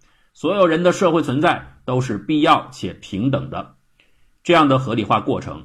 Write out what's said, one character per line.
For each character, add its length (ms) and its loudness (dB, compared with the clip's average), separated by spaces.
所 200 -2
有 120 4
人 160 0
的 100 4
社 200 2
会 100 2
存 180 -2
在 440 -2
都 160 -2
是 180 -4
必 220 -2
要 300 2
且 240 -10
平 360 -6
等 200 -4
的。 240 -12
这 120 2
样 120 6
的 120 4
合 160 -4
理 100 -2
化 160 0
过 200 -4
程 240 -14